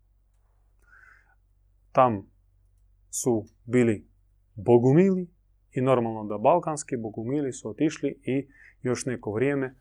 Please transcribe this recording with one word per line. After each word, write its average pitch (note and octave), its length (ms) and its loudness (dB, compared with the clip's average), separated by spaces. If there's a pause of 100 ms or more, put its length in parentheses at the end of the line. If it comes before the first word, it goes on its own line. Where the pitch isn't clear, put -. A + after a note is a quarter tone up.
(1900)
Tam A#2 400 2 (800)
su A2+ 360 -2 (200)
bili A2+ 420 0 (480)
bogumili C#3 720 4 (440)
i C3+ 100 -4
normalno A#2 420 0
da G#2 140 -6
balkanski D3 600 0
bogumili A#2 560 -6
su - 160 -12
otišli D3 540 -2
i C3 240 -2 (340)
još B2 240 -4
neko A2+ 260 -6
vrijeme C3 500 -2